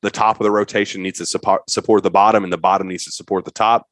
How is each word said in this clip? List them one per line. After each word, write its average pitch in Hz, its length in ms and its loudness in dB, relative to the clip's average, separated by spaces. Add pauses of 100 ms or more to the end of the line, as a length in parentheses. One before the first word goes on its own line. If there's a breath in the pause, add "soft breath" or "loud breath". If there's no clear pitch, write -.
The 101 80 -2
top 110 300 0
of 107 40 -2
the 104 60 4
rotation 104 500 -2
needs 95 180 -8
to 90 200 -6
suppo-, 98 300 0
support 104 340 2
the 92 80 0
bottom, 101 320 4
and 90 100 -6
the 85 60 -4
bottom 92 300 0
needs 90 160 -10
to - 80 -14
support 90 320 -6
the - 80 -14
top 113 400 0